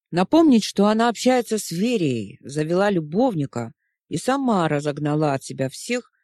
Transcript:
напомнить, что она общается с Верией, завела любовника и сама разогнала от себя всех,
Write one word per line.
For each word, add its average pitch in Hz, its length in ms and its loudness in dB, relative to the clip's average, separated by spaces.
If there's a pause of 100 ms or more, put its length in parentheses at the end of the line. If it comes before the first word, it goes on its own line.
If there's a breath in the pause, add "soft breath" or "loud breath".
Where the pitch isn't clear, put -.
(120)
напомнить, 240 520 4
что - 240 2
она 220 220 2
общается 240 480 0
с - 140 -10
Верией, 165 720 -2
завела 156 480 -2
любовника 160 840 -2 (360)
и 147 80 -4
сама 240 500 0
разогнала 147 640 -2
от 131 100 -6
себя 135 260 -6
всех, - 420 -8 (120)